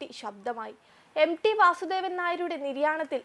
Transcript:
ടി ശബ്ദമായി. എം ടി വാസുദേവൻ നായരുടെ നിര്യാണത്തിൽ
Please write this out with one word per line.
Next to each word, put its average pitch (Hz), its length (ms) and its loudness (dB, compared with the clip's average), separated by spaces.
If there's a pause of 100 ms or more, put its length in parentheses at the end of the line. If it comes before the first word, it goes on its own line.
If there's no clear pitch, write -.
ടി 277 100 -12
ശബ്ദമായി. 214 640 -10 (400)
എം 311 200 4
ടി 440 180 2
വാസുദേവൻ 370 640 2
നായരുടെ 349 400 -4
നിര്യാണത്തിൽ 285 680 -2